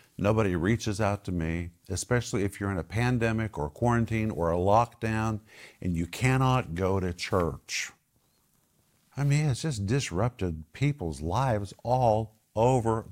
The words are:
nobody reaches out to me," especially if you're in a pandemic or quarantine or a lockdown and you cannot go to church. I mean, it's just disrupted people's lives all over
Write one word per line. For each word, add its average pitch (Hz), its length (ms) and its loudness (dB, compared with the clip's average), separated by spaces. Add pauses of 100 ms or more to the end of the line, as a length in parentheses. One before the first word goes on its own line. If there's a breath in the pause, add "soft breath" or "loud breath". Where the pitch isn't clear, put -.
(180 soft breath)
nobody 101 380 2
reaches 101 460 0
out 101 240 -2
to 95 60 -6
me," 85 400 -2 (180)
especially 117 540 -2
if 98 160 -4
you're 101 120 -2
in 95 60 -2
a 82 60 -4
pandemic 113 720 -2
or 73 120 -2
quarantine 110 600 0
or 82 200 0
a 87 60 2
lockdown 110 840 2 (420 loud breath)
and 87 160 -2
you 85 80 0
cannot 127 720 0
go 95 260 2
to 90 100 -2
church. - 800 -2 (1300)
I 139 80 0
mean, 147 220 2
it's 131 160 -2
just 110 240 -2
disrupted 95 840 -2
people's 90 500 -2
lives 104 520 -2 (100)
all 113 520 2 (200)
over 113 560 2